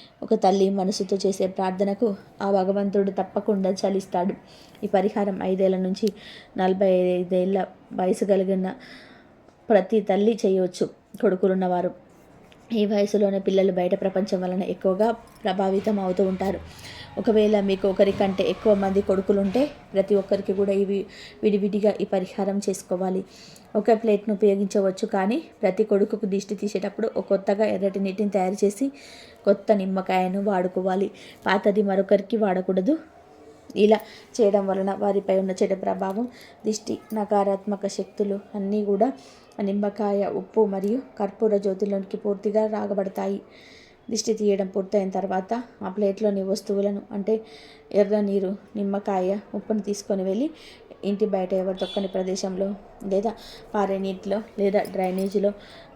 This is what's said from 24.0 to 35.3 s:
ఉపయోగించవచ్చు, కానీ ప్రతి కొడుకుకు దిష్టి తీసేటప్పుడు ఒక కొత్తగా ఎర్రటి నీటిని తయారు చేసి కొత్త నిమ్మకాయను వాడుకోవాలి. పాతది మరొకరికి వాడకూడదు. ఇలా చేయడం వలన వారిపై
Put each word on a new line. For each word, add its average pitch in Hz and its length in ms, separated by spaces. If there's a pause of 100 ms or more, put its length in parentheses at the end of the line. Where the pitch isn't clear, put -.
ఉపయోగించవచ్చు, 196 720
కానీ 208 360 (200)
ప్రతి 214 220
కొడుకుకు 208 420
దిష్టి 196 280
తీసేటప్పుడు 202 600
ఒక 190 100
కొత్తగా 196 380
ఎర్రటి 196 360
నీటిని 196 300
తయారు 196 340
చేసి 226 240 (560)
కొత్త 202 280
నిమ్మకాయను 190 680
వాడుకోవాలి. 185 680 (360)
పాతది 202 360
మరొకరికి 196 540
వాడకూడదు. 190 600 (800)
ఇలా 208 220 (420)
చేయడం 202 260
వలన 190 280
వారిపై 196 440